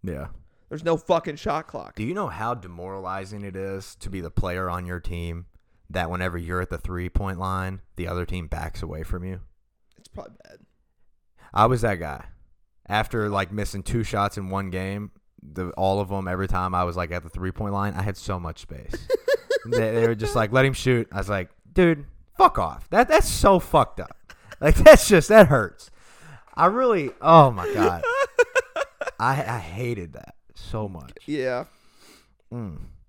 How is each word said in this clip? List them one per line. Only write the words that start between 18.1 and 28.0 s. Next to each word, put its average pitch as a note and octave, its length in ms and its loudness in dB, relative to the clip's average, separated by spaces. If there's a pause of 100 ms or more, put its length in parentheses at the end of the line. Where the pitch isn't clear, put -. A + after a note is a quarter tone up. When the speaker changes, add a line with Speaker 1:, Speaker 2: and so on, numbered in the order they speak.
Speaker 1:
so F#2+ 200 -6
much E2 220 -10
space. - 340 -14 (180)
Speaker 2:
<laughs> A#4 40 0 (500)
Speaker 1:
They, A2 260 0
they A2+ 160 2
were A#2 60 0
just G#2+ 220 -6
like, A2 160 0
"Let C3 120 4
him C3+ 80 0
shoot." B2 400 0
I G2+ 60 -6
was G2 100 -4
like, G2 220 -4 (200)
"Dude, E3 360 2 (320)
fuck F#4+ 200 4
off. E2 300 -6
That, A#3 200 4
that's D#4 200 4
so G3 300 4
fucked - 420 0
up. - 160 -14 (440)
Like, D#3 160 6
<laughs> - 80 4
that's D4+ 240 12
just, F3+ 200 6
that G#3 200 12
hurts." A#2+ 420 0 (640)
I E3 120 2
really, A3 440 0 (100)
oh D3+ 300 10
my F#2 240 -6
God. - 280 0 (540)